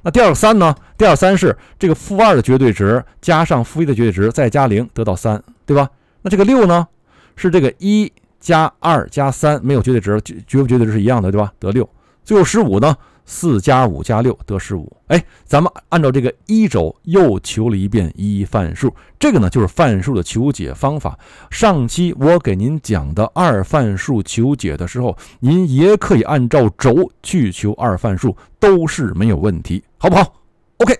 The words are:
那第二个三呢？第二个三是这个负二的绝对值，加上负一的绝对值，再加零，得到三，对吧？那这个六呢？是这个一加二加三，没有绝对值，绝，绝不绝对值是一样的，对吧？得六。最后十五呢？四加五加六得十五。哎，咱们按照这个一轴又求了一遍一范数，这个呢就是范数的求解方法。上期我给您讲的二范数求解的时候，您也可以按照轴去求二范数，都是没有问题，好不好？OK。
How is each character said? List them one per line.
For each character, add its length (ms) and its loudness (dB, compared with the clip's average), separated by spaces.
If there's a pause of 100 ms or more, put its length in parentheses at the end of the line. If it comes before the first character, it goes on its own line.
那 100 -4
第 100 2
二 100 6
个 40 0
三 240 4
呢？ 160 4 (220)
第 80 2
二 60 6
个 60 4
三 200 4
是 180 2 (240)
这 80 -2
个 80 2
负 220 -8
二 180 6
的 60 4
绝 160 2
对 160 4
值， 320 0 (160)
加 240 2
上 180 0
负 200 -4
一 20 2
的 100 0
绝 100 0
对 60 2
值， 220 0
再 160 0
加 180 0
零， 280 -2
得 100 -4
到 100 -2
三， 280 -4 (240)
对 100 2
吧？ 100 2 (360)
那 80 -6
这 80 0
个 60 4
六 200 4
呢？ 240 2 (480)
是 140 0
这 100 4
个 160 2
一 340 0 (300)
加 380 0
二 320 0
加 200 -2
三， 320 0
没 120 0
有 80 0
绝 100 0
对 80 2
值， 220 -2
绝， 240 -16
绝 160 0
不 40 0
绝 120 2
对 80 2
值 60 -4
是 100 -2
一 20 -2
样 180 2
的， 80 -2
对 80 -2
吧？ 200 -2
得 120 -6
六。 160 -2 (380)
最 140 -2
后 40 6
十 180 0
五 200 0
呢？ 160 0 (300)
四 320 -2
加 280 2
五 160 -6
加 180 -2
六 240 -2
得 140 -6
十 160 -10
五。 200 -12 (120)
哎， 180 0 (220)
咱 160 0
们 100 -2 (160)
按 140 0
照 100 2
这 80 0
个 100 -2 (140)
一 240 0
轴 260 -2 (100)
又 360 2
求 300 -4
了 60 -2
一 120 -4
遍 260 -2
一 300 -4
范 320 -4
数， 180 -2 (240)
这 140 0
个 60 2
呢 100 2
就 140 0
是 40 0
范 360 0
数 120 -4
的 80 -2
求 300 -2
解 220 -8
方 260 -4
法。 180 -10 (320)
上 380 0
期 320 -2
我 200 4
给 140 -4
您 280 -4
讲 320 -4
的 100 0 (100)
二 300 0
范 320 -2
数 260 -4
求 320 -2
解 220 -6
的 100 -8
时 140 -8
候， 160 -4 (240)
您 300 2
也 260 2
可 200 0
以 40 2
按 300 -2
照 260 2
轴 340 0 (120)
去 280 -2
求 220 -6
二 240 -4
范 220 -4
数， 180 -4 (240)
都 260 4
是 280 -6
没 140 0
有 100 0
问 240 -4
题， 200 -8 (140)
好 140 0
不 60 2
好？ 180 0 (420)
OK。 240 2